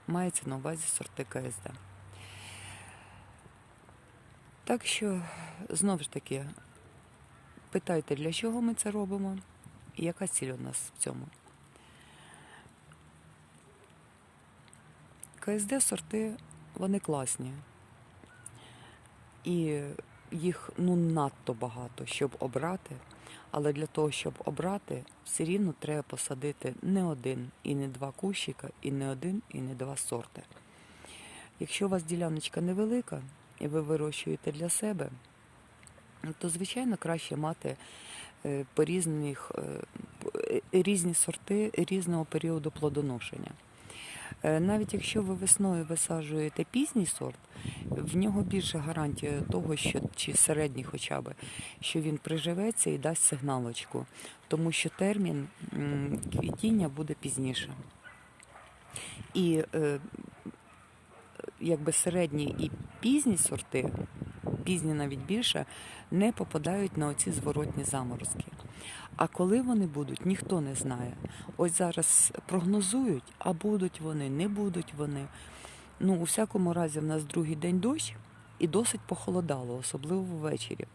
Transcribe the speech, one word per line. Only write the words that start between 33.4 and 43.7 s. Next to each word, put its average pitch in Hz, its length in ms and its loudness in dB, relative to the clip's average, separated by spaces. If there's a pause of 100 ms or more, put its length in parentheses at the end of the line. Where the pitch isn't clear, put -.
і - 80 -2
ви 156 140 2
вирощуєте 151 680 -2
для 160 180 -4
себе, 196 400 -2 (1300)
то, 175 120 -2
звичайно, 196 480 0
краще 160 380 -2
мати, 147 420 -2 (680)
е, 139 280 -2
по 160 100 4
різних, 151 720 0
е, - 60 -4 (640)
п-, - 380 0 (120)
е, 185 100 8
різні 180 300 4
сорти 208 640 2
різного 170 480 2
періоду 156 460 0
плодоношення. 139 800 -2 (920)